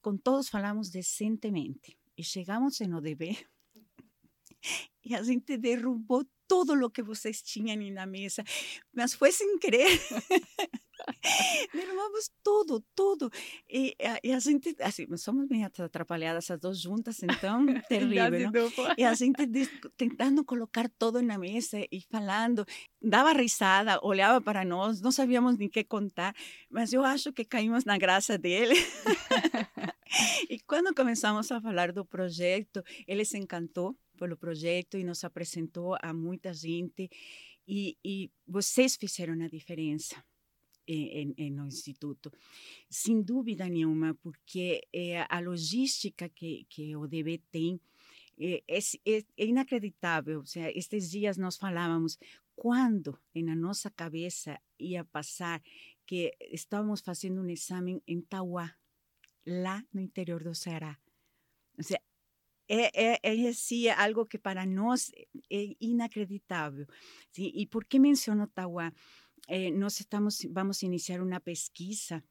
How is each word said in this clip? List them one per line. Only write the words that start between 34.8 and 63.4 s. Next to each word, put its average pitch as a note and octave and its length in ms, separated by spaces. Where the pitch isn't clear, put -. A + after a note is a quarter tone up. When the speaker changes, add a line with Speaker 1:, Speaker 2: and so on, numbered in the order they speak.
Speaker 1:
e F#3+ 40
nos F3 220
apresentou E3+ 760
a E3 120
muita E3+ 400
gente. E3+ 580
E, G3 380
e G3 260
vocês A3+ 500
fizeram F3 360
a E3 60
diferença D#3 720
em, D#3 200
em, C#3+ 180
em D3 120
no C#3+ 160
Instituto. C#3+ 640
Sem A3 340
dúvida A3 460
nenhuma, D#3+ 540
porque, F3 720
eh, F3 360
a F3 120
logística F3 880
que, - 400
que D3+ 280
o D3+ 100
D D#3+ 160
B E3 180
tem, E3+ 300
eh, E3+ 300
é, E3+ 100
é, G#3+ 460
é G#3 100
inacreditável. F#3 960
Ou C#3 60
seja, E3 300
estes F#3 340
dias G3+ 280
nós F#3 180
falávamos E3+ 600
quando, A3+ 640
em E3 160
a D#3+ 60
nossa F#3 320
cabeça, E3 720
ia F3 260
passar E3 580
que F3+ 320
estávamos G#3 480
fazendo F#3 400
um F3+ 80
exame F3+ 580
em E3+ 140
Tauá, F3 540
lá F#3 360
no G3 80
interior F3 420
do E3+ 120
Ceará. D#3 440
Ou D#3 60
seja, - 180
É, A3+ 460
é, A3+ 200